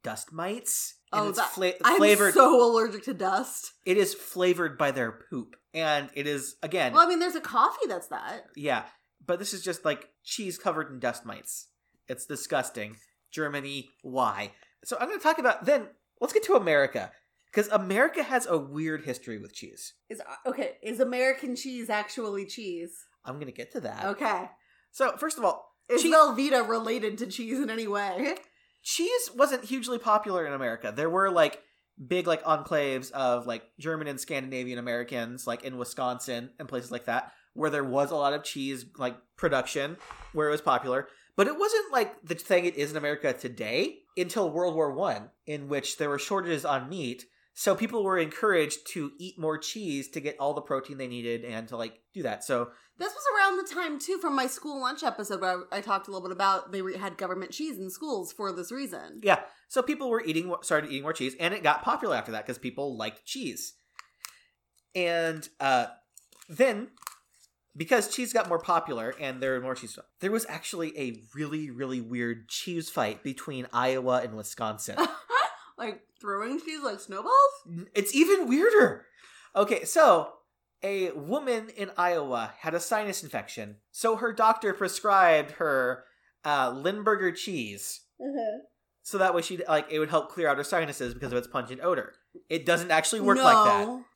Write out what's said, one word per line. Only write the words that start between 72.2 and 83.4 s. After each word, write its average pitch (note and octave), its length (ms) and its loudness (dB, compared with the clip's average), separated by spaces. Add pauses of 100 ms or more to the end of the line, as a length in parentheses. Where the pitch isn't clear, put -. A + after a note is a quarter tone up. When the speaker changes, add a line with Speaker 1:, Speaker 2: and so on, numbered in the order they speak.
Speaker 1:
cheese E3+ 420 -6
fight G#2+ 320 -2
between C3 500 -8
Iowa B2+ 500 2
and A2 140 -8
Wisconsin. G#2+ 640 -6
Speaker 2:
<laughs> E4+ 60 2 (680)
Like G#3+ 260 -10 (180)
throwing G#3+ 400 -4
cheese D#4 240 -10
like G#3 160 -6
snowballs? G#3+ 340 -2 (320)
Speaker 1:
N-, E3+ 300 -12
it's G3+ 180 0
even E4 340 6
weirder. F4 580 6 (500)
Okay, G3+ 280 2
so G#3 440 8 (560)
a F#3+ 260 -2
woman A3 600 -2
in G3+ 280 -8
Iowa C#3 640 0
had D#3+ 140 -2
a E3+ 60 0
sinus G#3 440 -2
infection, G#2+ 540 -8 (120)